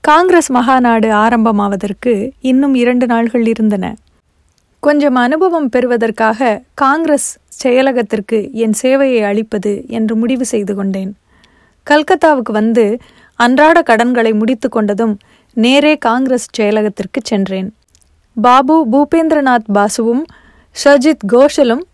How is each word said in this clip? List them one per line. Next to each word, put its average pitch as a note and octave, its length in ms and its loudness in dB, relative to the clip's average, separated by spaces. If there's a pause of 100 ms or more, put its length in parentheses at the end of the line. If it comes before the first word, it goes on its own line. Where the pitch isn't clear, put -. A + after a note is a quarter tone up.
காங்கிரஸ் E4 500 2
மகாநாடு A#3+ 600 2
ஆரம்பமாவதற்கு G#3+ 1200 0 (100)
இன்னும் C4 340 0
இரண்டு B3 300 0
நாள்கள் A#3 400 0
இருந்தன. G#3+ 500 -2 (840)
கொஞ்சம் D4 360 0
அனுபவம் D#4 540 0
பெறுவதற்காக A3+ 920 -2 (120)
காங்கிரஸ் D4 640 -2 (260)
செயலகத்திற்கு A#3+ 880 -2
என் A3 300 -2
சேவையை C4 420 0
அளிப்பது G3+ 640 -4
என்று A3+ 280 -4
முடிவு A#3+ 300 -2
செய்து G3+ 300 -4
கொண்டேன். G3 400 -6 (760)
கல்கத்தாவுக்கு D4 600 0
வந்து A3 460 0 (380)
அன்றாட D4 460 4
கடன்களை A#3 520 0
முடித்து A3 360 -2
கொண்டதும் G#3 480 -2 (360)
நேரே C#4+ 440 2
காங்கிரஸ் B3+ 500 -2 (120)
செயலகத்திற்கு G#3 640 -4
சென்றேன். F#3+ 520 -4 (680)
பாபு C4 500 4
பூபேந்திரநாத் C#4+ 840 0
பாசுவும் A3+ 520 0 (580)
ஷர்ஜித் C#4+ 440 4
கோஷலும் C4 540 2 (120)